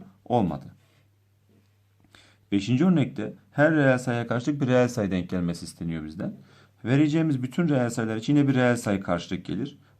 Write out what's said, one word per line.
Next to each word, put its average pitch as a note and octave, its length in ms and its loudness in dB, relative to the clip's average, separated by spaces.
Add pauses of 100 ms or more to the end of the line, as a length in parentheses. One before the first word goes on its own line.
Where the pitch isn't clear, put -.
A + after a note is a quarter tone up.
(260)
olmadı. F2+ 400 -2 (1900)
Beşinci A#2 340 2
örnekte C#3 480 0 (180)
her D3+ 220 4
reel C3+ 240 4
sayıya A#2+ 300 -4
karşılık B2 340 -2
bir C3+ 60 0
reel B2 200 4
sayı G#2 240 -2
denk F2+ 180 -2
gelmesi F2 360 -4
isteniyor E2 400 -8
bizden. D#2+ 280 -10 (520)
Vereceğimiz D3 580 2
bütün E3+ 260 -2
reel B2 200 2
sayılar A2+ 260 -4
için A2+ 200 0
yine C#3+ 120 4
bir C3 80 2
reel B2 200 4
sayı G#2 260 -2
karşılık F2 440 -4
gelir. G2 320 -6 (220)